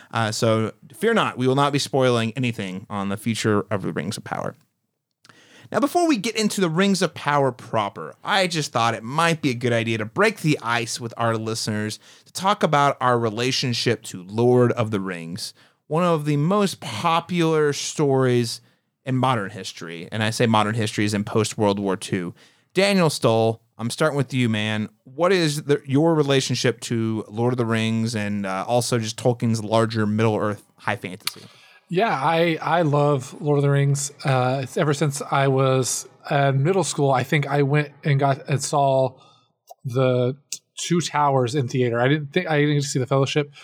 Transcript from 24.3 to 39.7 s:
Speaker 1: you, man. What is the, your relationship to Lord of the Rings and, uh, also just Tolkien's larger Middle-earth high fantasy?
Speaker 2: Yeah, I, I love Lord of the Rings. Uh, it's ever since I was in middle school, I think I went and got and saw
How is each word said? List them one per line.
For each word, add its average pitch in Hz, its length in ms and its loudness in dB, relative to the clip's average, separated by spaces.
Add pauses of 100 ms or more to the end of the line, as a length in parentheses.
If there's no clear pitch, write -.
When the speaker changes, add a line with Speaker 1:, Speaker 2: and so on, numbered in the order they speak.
Speaker 1:
you, 127 140 2
man. 107 420 -2 (140)
What 156 280 0
is 156 300 0
the, 143 240 0
your 147 280 2
relationship 135 680 0
to 113 440 -2
Lord 120 280 -2
of - 20 -2
the 123 80 -2
Rings 113 500 0
and, 104 300 -4
uh, 95 240 -6
also 123 300 0
just 110 180 -6
Tolkien's 117 480 0
larger 110 420 2
Middle-earth 107 560 0 (140)
high 104 200 -4
fantasy? - 460 -12 (460)
Speaker 2:
Yeah, 196 220 0
I, 165 500 0
I 165 220 0
love 147 580 0
Lord 147 180 2
of 143 40 2
the 143 80 2
Rings. 139 420 2 (120)
Uh, 131 380 0
it's 127 140 -8
ever 151 160 2
since 143 380 -2
I 139 180 2
was 131 580 2 (240)
in 139 320 2
middle 180 220 2
school, 143 260 0
I 131 120 2
think 143 240 0
I 147 160 2
went 143 280 2 (140)
and 139 160 2
got 139 260 2
and 147 160 -2
saw 135 560 2 (640)